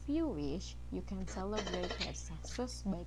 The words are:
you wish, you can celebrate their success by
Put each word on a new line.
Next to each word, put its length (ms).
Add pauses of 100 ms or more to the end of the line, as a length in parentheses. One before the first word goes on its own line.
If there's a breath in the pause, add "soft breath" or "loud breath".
you 220
wish, 500 (120)
you 120
can 240
celebrate 720
their 160
success 720
by 200